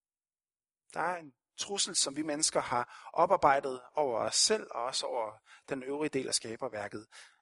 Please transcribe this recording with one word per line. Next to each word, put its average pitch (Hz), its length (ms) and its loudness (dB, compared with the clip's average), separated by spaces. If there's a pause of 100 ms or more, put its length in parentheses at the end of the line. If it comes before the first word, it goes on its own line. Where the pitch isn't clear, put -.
(960)
Der - 60 -4
er 175 160 -2
en 151 180 -14 (220)
trussel, 196 400 -4
som 139 200 0
vi 151 60 -2
mennesker 156 380 0
har - 520 -4
oparbejdet 139 720 4 (100)
over 123 280 2
os 110 160 0
selv, - 340 2
og 117 120 -4
også 131 240 -4
over 110 320 -4 (300)
den 135 140 -4
øvrige 143 260 -2 (100)
del 127 100 -2
af - 60 -4
skaberværket. 110 760 -6 (340)